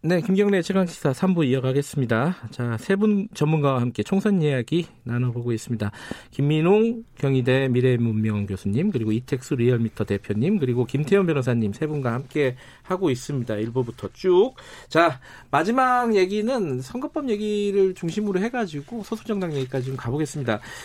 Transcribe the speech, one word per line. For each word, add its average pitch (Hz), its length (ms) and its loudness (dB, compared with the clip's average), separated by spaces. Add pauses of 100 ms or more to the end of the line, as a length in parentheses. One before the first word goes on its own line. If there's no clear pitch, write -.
네, 165 180 2
김경래 196 400 2
최강 190 240 2
시사 156 260 -2
삼 185 220 2
부 170 100 2
이어가겠습니다. 131 1080 0
자, 120 260 -4
세 196 180 0
분 208 380 2
전문가와 147 480 2
함께 120 220 -2
총선 196 400 2
이야기 151 420 0 (160)
나눠보고 120 500 -2
있습니다. 110 400 -4 (380)
김민홍 196 760 2 (120)
경희대 131 540 2
미래문명 113 760 2
교수님, 101 460 -2
그리고 113 200 0
이택수 123 440 -2
리얼미터 117 480 2
대표님, 107 560 0
그리고 123 260 0
김태현 185 400 2
변호사님 120 480 0
세 156 140 -4
분과 139 260 -2
함께 131 440 -2 (260)
하고 185 260 0
있습니다. 123 460 -4
일 110 160 -4
부부터 117 420 -4
쭉. 190 400 4 (340)
자, 160 320 2 (300)
마지막 240 680 2
얘기는 196 640 0
선거법 269 520 -6
얘기를 202 640 0
중심으로 185 440 -2
해가지고 214 640 -4
소수정당 196 520 -6
얘기까지 131 340 -4
좀 131 100 -6
가보겠습니다. 127 640 -4 (260)